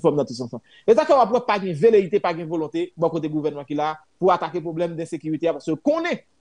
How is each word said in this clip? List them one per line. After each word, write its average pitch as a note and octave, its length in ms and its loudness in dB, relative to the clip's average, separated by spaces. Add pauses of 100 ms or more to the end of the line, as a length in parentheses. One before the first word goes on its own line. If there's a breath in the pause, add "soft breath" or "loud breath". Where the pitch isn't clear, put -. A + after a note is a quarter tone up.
fòm, D3+ 100 4
nan C#3 140 0
tout A#2 100 -10
sansan. B2 240 -10 (240 soft breath)
E G#3+ 80 8
sa D4+ 140 2
ke D4+ 80 6
w B3 80 6
ap G#3+ 100 -2
wè A#3+ 140 2
pa G#3 160 2
gen F#3 100 -4
veleite, G3 480 4
pa F3+ 140 0
gen E3+ 100 -8
volonte, E3 480 -4
bò D#3+ 160 0
kote D#3 220 -4
gouvènman C#3+ 340 -4
ki D3 140 -4
la, D#3 160 -2 (240)
pou F#3 100 4
atake E3+ 320 -2
pwoblèm E3+ 380 -6
dènsekirite, D#3 580 -4
paske D#3+ 240 -4
konnen D#4+ 400 -2 (180)